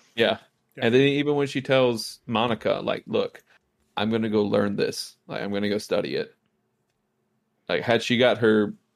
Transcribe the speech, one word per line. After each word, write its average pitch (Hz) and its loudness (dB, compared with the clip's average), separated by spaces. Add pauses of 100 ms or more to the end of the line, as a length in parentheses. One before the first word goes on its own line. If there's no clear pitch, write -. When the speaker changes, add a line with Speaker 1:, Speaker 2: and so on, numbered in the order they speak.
(160)
Speaker 1:
Yeah. 107 0 (380)
Speaker 2:
Yeah. 127 -4
Speaker 1:
And 113 4
then 131 8
even 143 2
when 143 0
she 135 -6
tells 127 0
Monica, 110 0
like, 110 -4
"Look, - -4 (540)
I'm 107 -2
gonna 113 0
go 104 2
learn 104 0
this. - -6 (100)
Like, 113 -8
I'm 101 -6
gonna 101 -2
go 101 -2
study 73 -4
it." - -6 (1300)
Like, 87 -2
had 117 2
she 123 0
got 117 4
her 107 2 (220)